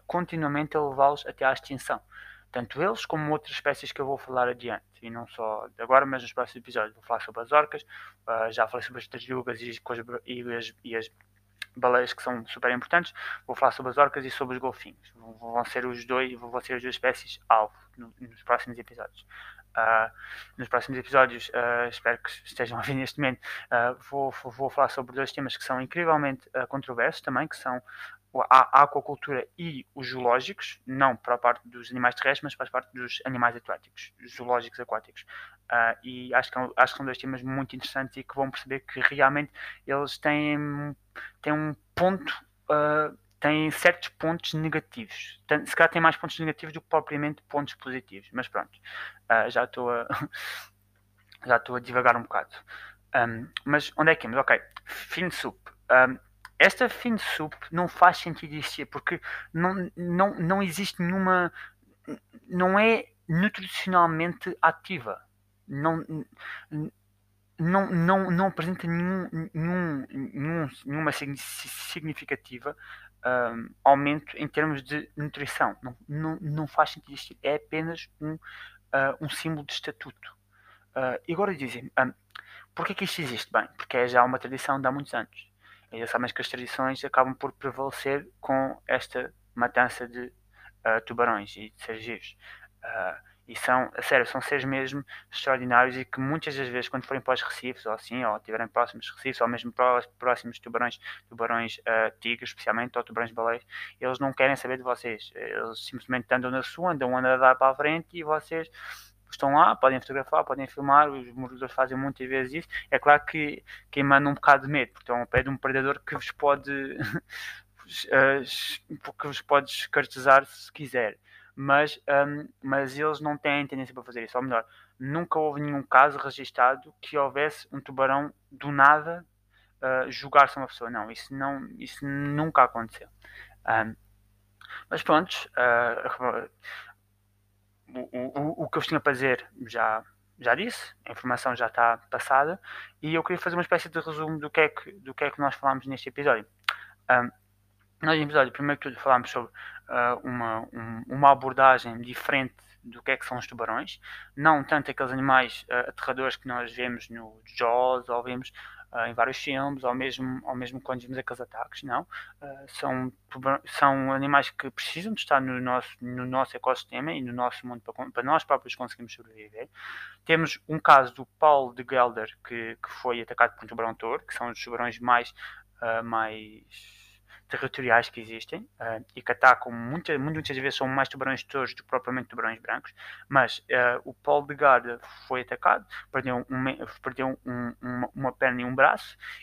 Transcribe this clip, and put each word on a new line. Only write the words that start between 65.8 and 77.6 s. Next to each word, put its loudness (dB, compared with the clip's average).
não, 2
não, 4
não 4
apresenta -4
nenhum, -2
nenhum, -2
nenhum, -4
nenhuma -2
signi-, -6
significativa, -10
ahm, -2
aumento 4
em -4
termos 0
de -8
nutrição. -2
Não, -12
não, -4
não -4
faz 4
sentido -18
existir. -16
É -2
apenas -6